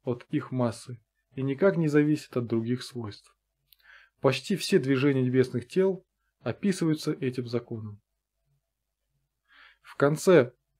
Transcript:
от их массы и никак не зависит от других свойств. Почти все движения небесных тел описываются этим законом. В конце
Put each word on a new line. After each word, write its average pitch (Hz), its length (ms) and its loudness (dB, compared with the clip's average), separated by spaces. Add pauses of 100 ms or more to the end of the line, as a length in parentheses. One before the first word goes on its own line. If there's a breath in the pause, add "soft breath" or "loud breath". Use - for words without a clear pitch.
от 123 280 -6
их 147 200 -4
массы 123 500 -4 (360)
и 135 60 -6
никак 139 340 0
не 165 100 0
зависит 147 500 0
от 120 100 -2
других 117 360 -2
свойств. - 520 -14 (840 soft breath)
Почти 135 360 0
все - 240 2
движения 135 420 2
небесных 127 460 0
тел 190 360 0 (360)
описываются 156 720 -2
этим 127 340 -6
законом. 113 540 -8 (1800 soft breath)
В - 160 -20
конце 151 560 4 (280)